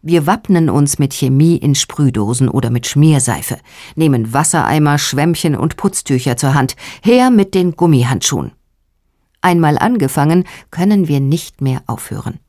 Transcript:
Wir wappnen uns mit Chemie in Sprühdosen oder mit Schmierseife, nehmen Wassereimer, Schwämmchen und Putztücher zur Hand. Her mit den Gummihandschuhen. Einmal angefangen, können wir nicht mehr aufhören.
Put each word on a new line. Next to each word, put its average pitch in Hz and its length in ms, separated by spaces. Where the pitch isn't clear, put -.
Wir 160 240
wappnen 175 420
uns 143 300
mit 143 160
Chemie 147 420
in 143 160
Sprühdosen 123 720
oder 117 220
mit 120 160
Schmierseife, 143 720
nehmen 123 380
Wassereimer, 147 680
Schwämmchen 151 560
und 151 220
Putztücher 131 600
zur 135 160
Hand. 135 220
Her 254 300
mit 202 240
den 180 200
Gummihandschuhen. 127 760
Einmal 165 380
angefangen, 170 640
können 190 380
wir 143 120
nicht 139 420
mehr 131 260
aufhören. - 600